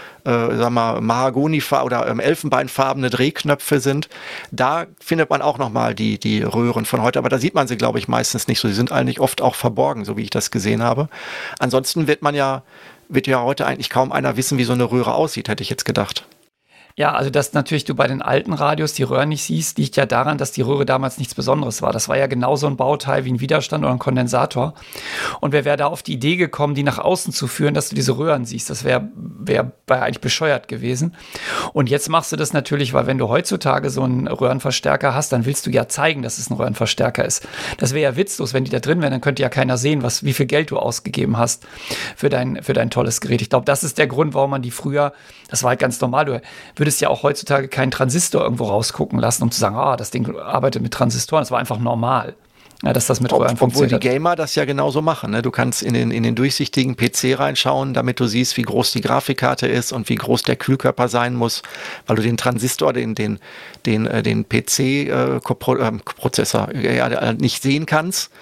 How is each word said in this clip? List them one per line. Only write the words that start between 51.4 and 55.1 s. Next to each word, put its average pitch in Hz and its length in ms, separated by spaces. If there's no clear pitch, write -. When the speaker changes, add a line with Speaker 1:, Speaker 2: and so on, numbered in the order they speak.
Speaker 2:
das - 100
war 120 80
einfach 123 180
normal. 120 580
Ja, 131 120
dass 123 140
das - 120
mit 123 140
Speaker 1:
Ob-, 127 80
Speaker 2:
Röhren 123 140
Speaker 1:
obwohl 123 120
die 120 60
Speaker 2:
funktioniert 135 220
hat. 101 60
Speaker 1:
Gamer 151 360
das 156 180
ja 151 80
genauso 139 380
machen, 151 300